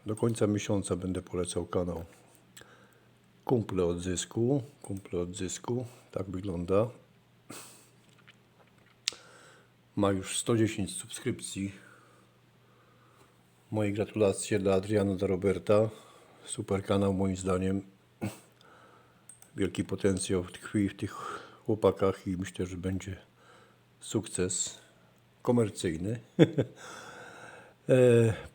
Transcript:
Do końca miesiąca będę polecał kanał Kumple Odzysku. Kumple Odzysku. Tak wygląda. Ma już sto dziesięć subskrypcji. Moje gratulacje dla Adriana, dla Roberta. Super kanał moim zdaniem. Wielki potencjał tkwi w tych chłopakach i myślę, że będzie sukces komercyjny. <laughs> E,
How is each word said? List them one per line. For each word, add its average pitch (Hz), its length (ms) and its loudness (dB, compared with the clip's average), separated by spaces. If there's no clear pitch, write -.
Do 107 100 -4
końca 117 300 0
miesiąca 101 500 0
będę 92 260 -4
polecał 87 440 -4
kanał 87 380 -4
Kumple 98 400 2
Odzysku. 92 800 -2
Kumple 98 380 -8
Odzysku. 95 680 -6
Tak 98 200 -6
wygląda. 92 580 0
Ma 101 160 2
już 95 260 -4
sto - 180 0
dziesięć 101 400 0
subskrypcji. - 760 -8
Moje 107 220 0
gratulacje 101 680 2
dla 95 160 4
Adriana, 98 400 2
dla 92 140 0
Roberta. 98 600 4
Super 98 400 -4
kanał 98 280 2
moim 95 240 0
zdaniem. 95 460 0
Wielki 92 280 -2
potencjał 92 600 0
tkwi - 440 -2
w - 80 -10
tych - 160 -6
chłopakach 98 600 2
i 92 100 -2
myślę, 92 300 -4
że 92 100 -10
będzie 92 400 -4
sukces - 800 -4
komercyjny. 107 800 0
<laughs> - 640 2
E, 120 420 8